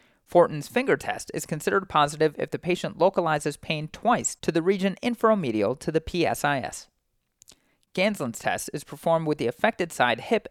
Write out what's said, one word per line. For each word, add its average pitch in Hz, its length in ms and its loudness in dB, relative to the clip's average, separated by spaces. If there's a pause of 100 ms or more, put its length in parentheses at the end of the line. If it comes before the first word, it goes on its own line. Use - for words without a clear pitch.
(240)
Fortin's 156 440 4
finger 247 300 2
test - 340 -8
is - 140 -6
considered 190 420 -2
positive 151 500 2
if - 120 -4
the 139 80 -4
patient 175 400 -4
localizes 160 580 0
pain 156 320 -6
twice 214 480 -2
to - 160 -2
the 165 80 2
region 190 420 2
inferomedial 143 800 2
to - 100 -6
the 160 120 2
P 170 240 0
S - 180 -2
I 143 140 2
S. - 280 -10 (1080)
Ganslin's 185 440 -2
test - 360 -4
is 147 100 -8
performed 165 420 0
with 151 120 0
the - 80 -2
affected 175 440 -2
side 123 300 2
hip - 300 -2